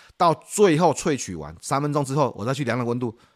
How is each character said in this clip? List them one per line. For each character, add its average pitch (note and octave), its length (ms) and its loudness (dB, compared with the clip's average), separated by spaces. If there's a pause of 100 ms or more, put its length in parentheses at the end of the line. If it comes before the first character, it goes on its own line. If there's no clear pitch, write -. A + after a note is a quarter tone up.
(160)
到 E3+ 180 2
最 F3 440 2
后 E3 160 4
萃 D3 240 -2
取 F#2 180 -10
完 D2+ 260 -12
三 C#3 200 -2
分 D3 120 -2
钟 D3 100 0
之 C3 120 -6
后， C#3 220 0
我 G2+ 80 -8
再 C3 80 -2
去 C#3 100 -4
量 A#2 140 -2
量 A#2+ 100 -4
温 A#2+ 100 -2
度， A#2+ 180 -6 (200)